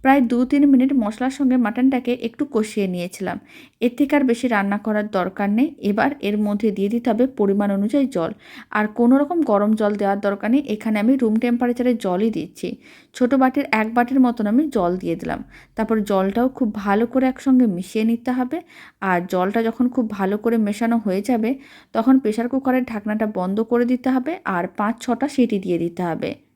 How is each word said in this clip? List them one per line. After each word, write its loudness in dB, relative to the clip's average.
প্রায় 4
দু 0
তিন 2
মিনিট 6
মশলার -2
সঙ্গে 2
মাটনটাকে 2
একটু -6
কষিয়ে -2
নিয়েছিলাম। -6
এর 0
থেকে 0
আর 4
বেশি 0
রান্না 0
করার -2
দরকার -2
নেই। 2
এবার 0
এর -2
মধ্যে 0
দিয়ে -2
দিতে -2
হবে 2
পরিমাণ 0
অনুযায়ী 0
জল, -4
আর 0
কোনো 4
রকম 0
গরম 2
জল 0
দেওয়ার 0
দরকার -2
নেই। 2
এখানে -2
আমি 2
রুম 2
টেম্পারেচারের 0
জলই 0
দিচ্ছি। -8
ছোটো 2
বাটির 2
এক 0
বাটির 2
মতন 2
আমি 2
জল 0
দিয়ে -4
দিলাম। -6
তারপর -2
জলটাও 0
খুব -2
ভালো 0
করে 0
একসঙ্গে 4
মিশিয়ে -2
নিতে -2
হবে, -4
আর 0
জলটা 0
যখন 0
খুব -2
ভালো -2
করে 0
মেশানো 0
হয়ে -2
যাবে, 0
তখন 2
প্রেশার -2
কুকারের 0
ঢাকনাটা -4
বন্ধ -2
করে 2
দিতে -2
হবে, -2
আর -2
পাঁচ -2
ছটা -2
সিটি 0
দিয়ে -2
দিতে -4
হবে। -4